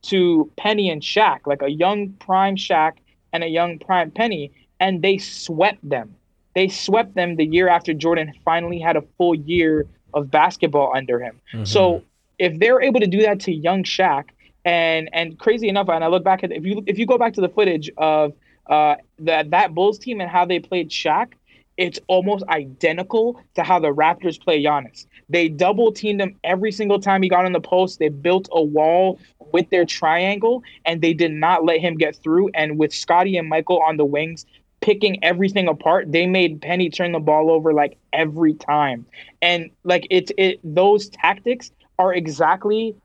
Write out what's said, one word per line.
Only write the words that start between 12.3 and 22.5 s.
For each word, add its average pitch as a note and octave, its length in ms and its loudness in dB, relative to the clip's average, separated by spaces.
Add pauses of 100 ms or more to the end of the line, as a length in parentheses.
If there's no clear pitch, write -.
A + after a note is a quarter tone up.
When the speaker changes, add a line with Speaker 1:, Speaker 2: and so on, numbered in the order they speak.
Speaker 1:
if D#3+ 200 -2
they're A#3+ 240 4
able B3 180 2
to G#3 60 2
do G3 160 2
that G#3 180 2
to F#3+ 120 -6
young E3 300 -2
Shaq, E3 420 0 (420)
and, E3 480 0
and E3 240 -6
crazy A#3 320 0
enough, G3 180 0
and E3 160 0
I D#3+ 40 0
look F3+ 140 2
back F#3+ 220 0
at, F3 80 -6
if D#3+ 140 -8
you, G3+ 200 -4
if G3 120 -4
you A3+ 80 -2
go B3 100 2
back A#3 160 0
to G#3 80 -6
the F3+ 80 0
footage F3 480 0
of, D3+ 380 0 (320)
uh, D3+ 300 2 (240)
that, D#3 320 -2
that F3+ 220 2
Bulls G3+ 240 0
team A3+ 220 -10
and F3 80 -6
how F3 160 0
they F3 140 -2
played F3 320 -6
Shaq, E3+ 380 -2 (500)
it's F3+ 200 -4 (100)
almost F#3 400 0
identical E3+ 920 -2 (140)